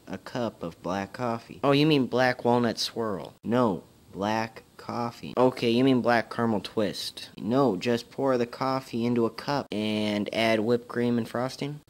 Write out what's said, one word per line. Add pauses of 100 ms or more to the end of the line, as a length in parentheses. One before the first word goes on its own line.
a
cup
of
black
coffee.
Oh,
you
mean
black
walnut
swirl? (100)
No. (280)
Black (160)
coffee.
Okay,
you
mean
black
caramel
twist.
No,
just
pour
the
coffee
into
a
cup
and
add
whipped
cream
and
frosting?